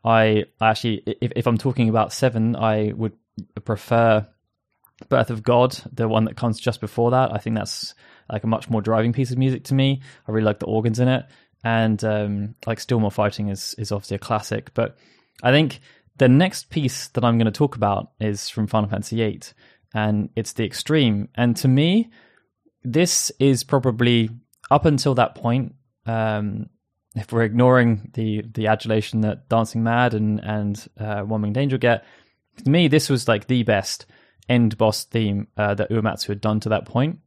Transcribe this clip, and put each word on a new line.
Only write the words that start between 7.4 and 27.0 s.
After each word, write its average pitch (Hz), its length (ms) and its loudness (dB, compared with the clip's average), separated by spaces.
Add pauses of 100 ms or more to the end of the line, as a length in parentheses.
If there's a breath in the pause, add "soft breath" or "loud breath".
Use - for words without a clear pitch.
that's, - 380 -8 (360 soft breath)
like, 107 140 -6
a 113 40 -2
much 113 220 -4
more 110 120 -2
driving 110 300 0
piece 127 180 -2
of 127 80 -4
music 131 260 0
to 135 100 -2
me. 135 260 0 (260 loud breath)
I 110 60 -8
really 110 120 0
like 107 160 0
the - 60 -4
organs 110 340 0
in 123 80 4
it. 127 160 0 (400 soft breath)
And, 113 400 0
um, 104 500 -4 (120)
like, 113 140 -4
Still 110 200 0
More 104 100 0
Fighting 104 380 -2
is, - 300 -8
is 104 140 -6
obviously 101 240 -6
a - 40 -6
classic. - 540 -6
But - 220 -4 (460 soft breath)
I 123 80 2
think 147 300 2 (360 soft breath)
the 131 120 6
next 160 420 4
piece - 380 -4
that 123 160 -4
I'm 117 140 2
gonna 113 120 2
talk 139 260 -2
about 101 440 -2
is 104 280 -4
from 107 180 -4
Final 107 220 0
Fantasy 107 340 -4
eight, - 320 -6 (400 soft breath)
and 107 420 -2
it's 110 160 -6
the 117 120 -4
Extreme. 113 680 0
And 120 240 0
to 131 100 0
me, 170 420 2 (720 soft breath)
this 160 560 0
is 135 260 4
probably, 120 680 2 (400)
up - 140 4
until 143 300 2
that 120 200 2
point, 123 400 -2 (320)
um, 107 600 -4 (480)